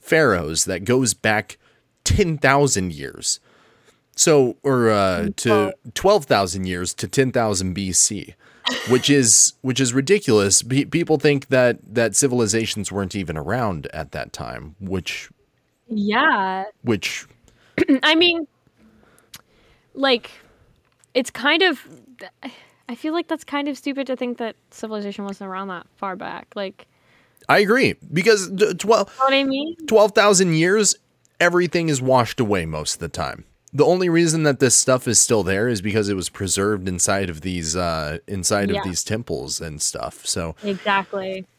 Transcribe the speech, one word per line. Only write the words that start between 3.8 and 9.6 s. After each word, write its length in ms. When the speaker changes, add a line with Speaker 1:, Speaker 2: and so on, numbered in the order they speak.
Speaker 1:
So, 480
or, 260
uh, 360
Speaker 2:
Oh, 20
Speaker 1:
to 220
Speaker 2:
wow. 220
Speaker 1:
twelve 300
thousand 420
years 280
to 120
ten 260
thousand 420
B 180
C, 420
which 220
is, 520